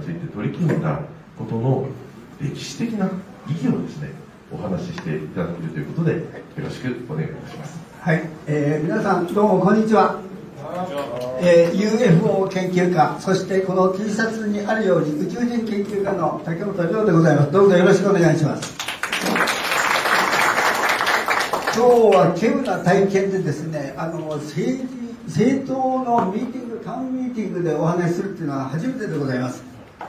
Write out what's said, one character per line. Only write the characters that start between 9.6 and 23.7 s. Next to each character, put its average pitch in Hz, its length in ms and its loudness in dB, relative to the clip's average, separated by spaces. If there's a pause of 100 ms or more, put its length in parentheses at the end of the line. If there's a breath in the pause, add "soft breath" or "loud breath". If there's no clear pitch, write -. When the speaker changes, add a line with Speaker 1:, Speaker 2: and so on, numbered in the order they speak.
Speaker 2:
ん 220 100 6
に 220 60 0
ち 220 80 4
は。 - 260 4 (1200)
え 175 300 8
ー、 - 40 -2
ユ 208 140 2
ー 220 160 2
エ - 100 6
フ 220 100 4
オ 190 220 2
ー - 20 -4
研 180 220 -2
究 180 200 4
家、 151 280 4
そ 190 160 0
し - 120 -2
て 190 120 0
こ 185 140 -2
の 190 160 4
T 196 200 -2
シ 220 100 -2
ャ 226 80 0
ツ 220 200 -4
に 202 140 -2
あ 208 140 0
る 208 120 0
よ 175 80 4
う 156 60 4
に 147 200 -2
宇 185 60 -2
宙 240 180 -2
人 233 220 -2
研 202 160 -2
究 196 200 -4
家 196 100 -2
の 160 300 -2
竹 165 200 -4
本 196 140 -4 (140)
涼 214 140 0
で 190 60 4
ご 165 100 6
ざ 160 120 6
い - 20 4
ま 143 100 4
す。 143 60 -2
ど 196 140 6
う 196 40 8
ぞ 180 80 6
よ 180 80 6
ろ 196 80 8
し - 80 4
く 202 80 2
お 185 40 4
願 165 200 4
い 160 40 2
し 151 80 2
ま 127 120 0
す。 - 160 -10 (3000)
今 226 100 4
日 226 300 8
は 175 180 6
稀 214 140 0
有 277 140 2
な 180 180 -2
体 196 280 4
験 196 240 2
で 185 80 0
で 147 120 0
す 151 160 -6
ね、 143 300 -6